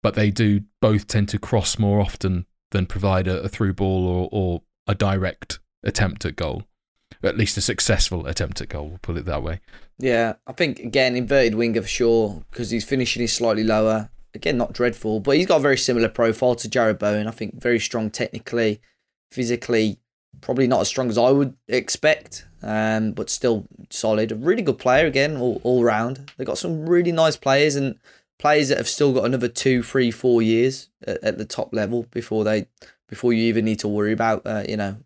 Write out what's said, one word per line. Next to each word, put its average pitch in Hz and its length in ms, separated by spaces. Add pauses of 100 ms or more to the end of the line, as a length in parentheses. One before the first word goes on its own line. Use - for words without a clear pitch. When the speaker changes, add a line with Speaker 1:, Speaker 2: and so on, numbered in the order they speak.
Speaker 1:
But 104 120
they 107 160
do 104 320 (180)
both 107 280
tend 101 220
to 104 80
cross - 400
more 104 220
often 92 460 (240)
than 92 160
provide 95 400
a, 92 160
a 98 60
through 98 240
ball 95 340
or, 90 240
or 90 320 (240)
a 104 80
direct 98 640 (240)
attempt 98 420
at 80 120
goal. 76 280 (580)
At 95 160
least 107 180
a 101 40
successful - 680
attempt - 340
at - 80
goal, 76 200
we'll 87 100
put - 180
it 73 80
that 76 180
way. 82 180 (380)
Speaker 2:
Yeah, 117 360 (120)
I 123 60
think, 143 260
again, 123 380
inverted 123 400
winger 117 260
for - 60
sure, 113 640
'cause 113 180
his 113 140
finishing 123 380
is 113 100
slightly 110 320
lower. 110 460 (240)
Again, 151 240
not - 160
dreadful, 113 460
but 139 180
he's 185 80
got 180 100
a 147 40
very 135 180
similar 113 300
profile 117 480
to 117 120
Jarrod 110 300
Bowen. 104 280
I 110 60
think - 280
very 120 200
strong 110 300
technically, 110 680 (520)
physically, 117 680 (420)
probably 127 280
not 123 140
as 101 60
strong 127 200
as 110 100
I 123 120
would 139 260 (120)
expect, - 800 (160)
um, 110 500
but - 180
still 113 360 (240)
solid. 110 400
A 113 60
really 175 260
good 143 160
player, 135 280
again, 139 300
all, 123 280
all 123 180
round. 120 540
They've 135 100
got - 120
some 160 280
really 175 260
nice 160 240
players 143 400
and 135 220 (400)
players 147 300
that 139 80
have 117 120
still 139 260
got 117 100
another 120 240
two, 123 340
three, 123 280
four 120 320
years 117 480 (160)
at, - 180
at - 140
the 107 80
top - 280
level 110 360
before 110 340
they, 107 220 (420)
before 120 240
you 113 120
even 113 200
need 110 140
to 107 100
worry 104 240
about, 113 320
uh, 107 240
you 107 80
know 101 280